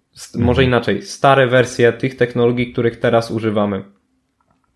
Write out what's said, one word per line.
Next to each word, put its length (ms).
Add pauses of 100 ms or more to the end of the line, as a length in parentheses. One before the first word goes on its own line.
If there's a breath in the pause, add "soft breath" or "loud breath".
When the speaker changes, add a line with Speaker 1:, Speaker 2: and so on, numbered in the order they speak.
(160)
Speaker 1:
S-, 180
Speaker 2:
Mhm. 120
Speaker 1:
może 180
inaczej, 380
stare 440
wersje 460
tych 240
technologii, 560
których 280
teraz 300
używamy. 540 (920)